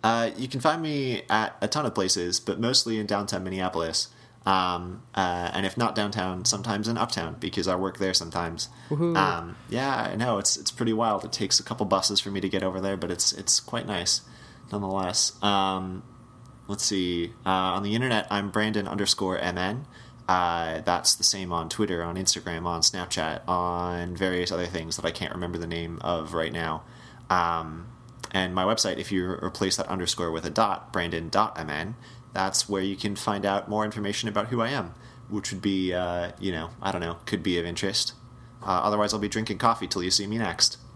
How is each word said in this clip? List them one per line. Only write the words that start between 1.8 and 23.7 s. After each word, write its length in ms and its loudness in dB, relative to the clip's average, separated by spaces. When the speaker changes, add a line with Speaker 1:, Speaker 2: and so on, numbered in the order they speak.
Speaker 1:
of 100 -2
places, 440 2
but 200 -2
mostly 400 4
in 60 -2
downtown 380 0
Minneapolis. 680 0
Um, 580 2
uh, 380 2
and 120 0
if 120 0
not 180 2
downtown, 500 -2
sometimes 420 0
in 100 0
Uptown, 420 -2
because 280 -2
I 80 4
work 220 -2
there 160 0
sometimes. 560 -2
Speaker 2:
Woohoo. 280 2
Speaker 1:
Um, 400 0
yeah, 420 0
I 40 -4
know, 220 2
it's, 180 2
it's 160 -4
pretty 220 0
wild. 320 2
It 80 -8
takes 260 2
a 40 -8
couple 220 -2
buses 340 4
for 120 -4
me 100 -2
to 80 0
get 140 0
over 160 0
there, 160 0
but 160 -2
it's, 220 2
it's 260 2
quite 260 -4
nice 360 0
nonetheless. 720 0
Um, 600 2
let's 180 -2
see. 480 2
Uh, 40 0
on 340 2
the 120 0
internet, 360 2
I'm 180 0
Brandon 380 0
underscore 500 0
M 200 0
N. 280 -2
Uh, 540 2
that's 340 4
the 80 -4
same 280 2
on 180 0
Twitter, 340 0
on 120 -4
Instagram, 500 0
on 160 0
Snapchat, 680 0
on 680 0